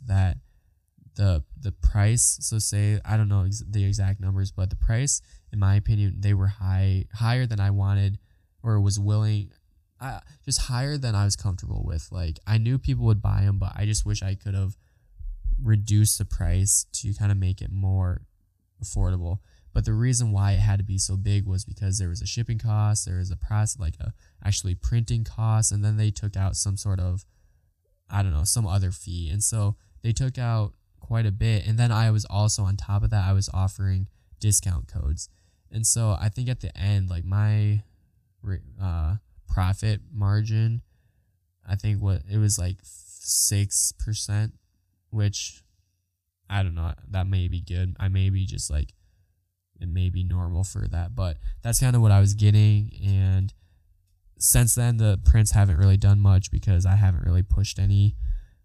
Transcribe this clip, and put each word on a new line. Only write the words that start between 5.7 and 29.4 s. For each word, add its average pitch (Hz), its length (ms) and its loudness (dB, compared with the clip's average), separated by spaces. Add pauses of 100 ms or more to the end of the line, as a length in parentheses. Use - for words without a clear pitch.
opinion, 101 460 0
they 104 120 2
were 95 140 2
high, 95 680 0
higher 123 320 0
than 113 140 -4
I 98 120 0
wanted 98 460 0 (460)
or 110 160 2
was 98 180 2
willing, 104 540 0 (480)
I, 123 220 -12 (240)
just 135 160 -2
higher 135 360 -2
than 123 160 -2
I 101 120 2
was 101 100 0
comfortable - 500 -6
with. 80 240 -6
Like, 85 380 -6
I 107 100 2
knew 117 200 0
people 127 300 -2
would 107 140 4
buy 101 200 0
'em, 98 180 2
but 95 160 -4
I 104 100 -2
just 107 200 -2
wish 104 180 -4
I 95 120 -4
could 98 200 -6
have 98 220 -2 (840)
reduced 107 580 2
the 101 40 -4
price 92 680 0
to 104 200 -6
kinda 101 220 0
make 95 260 -2
it - 80 -8
more 95 520 0 (600)
affordable. 90 580 -2 (340)
But 107 120 0
the 110 80 0
reason 117 400 2
why 101 180 2
it 98 80 4
had 101 200 2
to 98 40 -2
be 98 140 -4
so 95 180 -2
big 101 300 0
was 92 180 -2
because 98 340 -6
there 92 120 -4
was 87 120 -6
a 92 40 -8
shipping 117 340 -4
cost, 107 460 -2
there 92 140 -6
was 92 120 -4
a 82 60 -6
process, 107 420 -4
like, 76 220 -4
a 110 120 -8 (300)
actually 95 320 -2
printing 117 480 0
cost, 110 480 0
and 104 100 -2
then 107 140 0
they 107 160 2
took 101 240 -8
out 95 220 -2
some 98 180 -2
sort 98 240 -4
of, 92 240 -4 (840)
I 101 120 -2
don't 95 120 0
know, 73 100 0
some 107 240 0
other 92 240 0
fee. 87 380 -8
And 104 120 -2